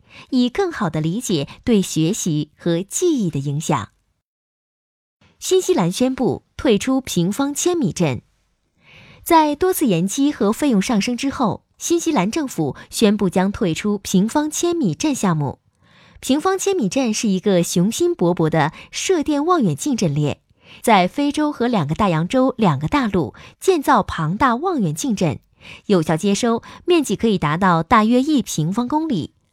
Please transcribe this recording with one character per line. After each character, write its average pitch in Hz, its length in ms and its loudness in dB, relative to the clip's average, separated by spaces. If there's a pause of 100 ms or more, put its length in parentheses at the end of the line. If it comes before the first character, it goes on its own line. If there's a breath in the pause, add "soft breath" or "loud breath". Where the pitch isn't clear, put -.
(320 loud breath)
以 247 180 2
更 370 200 -2
好 208 200 -4
地 156 100 -4
理 165 220 -2
解 151 260 -2 (160 loud breath)
对 220 180 4
学 160 300 0
习 151 460 -4
和 170 240 -2
记 349 300 -2 (140)
忆 165 40 -2
的 147 100 -4
影 143 220 -4
响。 127 300 -2 (1500 soft breath)
新 370 220 2
西 370 120 0
兰 175 160 0
宣 254 240 0
布 220 300 -2 (140)
退 226 200 2
出 262 220 0
平 180 320 -2
方 277 240 -4
千 349 220 -2
米 226 160 -2
阵。 143 280 -2 (1000 loud breath)
在 302 320 4
多 370 160 0
次 339 140 -2
延 180 200 2
期 277 260 0
和 214 200 0
费 294 180 0
用 208 120 4
上 214 180 0
升 247 160 -2
之 269 140 -4
后， 226 340 -2 (140)
新 - 200 0
西 330 140 -2
兰 208 180 0
政 302 160 -2
府 156 300 -4 (140 loud breath)
宣 214 260 2
布 202 140 0
将 185 200 0
退 185 240 -2
出 208 240 -4
平 196 300 0
方 302 240 -2
千 349 240 -2
米 226 180 0
阵 285 220 -2
项 180 220 0
目。 139 220 -4 (600 soft breath)
平 285 220 -2
方 381 160 0
千 392 180 -2
米 233 140 0
阵 247 240 -2
是 220 140 -2
一 185 120 0
个 185 220 2
雄 180 300 0
心 349 240 0
勃 180 180 2
勃 160 160 0
的 156 240 0 (160 loud breath)
射 - 320 -2
电 294 240 -2
望 349 160 2
远 165 140 2
镜 277 200 -4
阵 160 200 0
列， 147 260 -2 (400 loud breath)
在 190 260 4
非 285 240 -2
洲 302 200 -2
和 240 160 -2
两 208 180 0
个 147 80 -2
大 202 160 0
洋 165 180 0
洲 262 300 0
两 170 220 2
个 - 80 -4
大 277 180 0
陆 175 300 -2 (240 loud breath)
建 349 240 2
造 247 180 4
庞 165 340 -2
大 247 200 2
望 311 260 -2
远 156 140 0
镜 233 200 -2
阵， 165 240 0 (480 loud breath)
有 185 140 4
效 160 160 0
接 202 160 0
收 233 300 0 (220 loud breath)
面 339 180 4
积 - 120 -2
可 - 120 0
以 202 100 2
达 151 200 0
到 175 260 2
大 220 220 4
约 240 140 4
一 277 220 2
平 165 320 -2
方 240 140 -4
公 311 200 -2
里， 190 280 -4 (180)